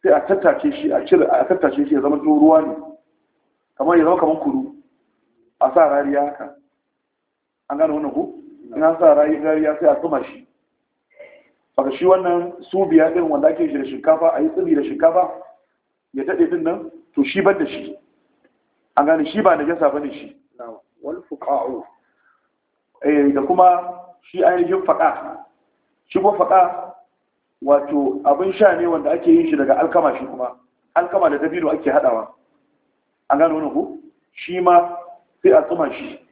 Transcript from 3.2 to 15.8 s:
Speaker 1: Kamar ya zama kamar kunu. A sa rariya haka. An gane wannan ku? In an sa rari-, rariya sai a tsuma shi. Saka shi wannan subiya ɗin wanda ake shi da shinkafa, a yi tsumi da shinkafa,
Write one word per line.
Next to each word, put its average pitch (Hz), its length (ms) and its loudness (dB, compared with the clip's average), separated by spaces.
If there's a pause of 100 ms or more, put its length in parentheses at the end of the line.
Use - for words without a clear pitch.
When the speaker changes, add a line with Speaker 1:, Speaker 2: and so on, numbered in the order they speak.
Speaker 1:
Kamar 165 220 2
ya 156 60 4
zama 180 160 2
kamar 160 220 0
kunu. 135 320 -4 (840)
A 131 140 2
sa 160 140 6
rariya 143 360 0
haka. - 300 -10 (1160)
An 143 80 -6
gane 214 140 0
wannan 302 220 -4
ku? 370 280 -6 (320)
In - 80 -2
an 160 160 2
sa 160 160 6
rari-, 151 280 2
rariya 156 380 0
sai 170 120 2
a 139 40 2
tsuma 156 280 -4
shi. - 220 -20 (1300)
Saka 135 160 -2
shi 175 120 -6
wannan 180 480 0 (200)
subiya 160 420 2
ɗin 175 140 -2
wanda 147 200 2
ake 160 200 -2
shi 139 100 -6
da 135 60 -6
shinkafa, 160 500 0
a 143 60 -4
yi 156 100 0
tsumi 170 240 -2
da 143 80 0
shinkafa, 160 460 0 (880)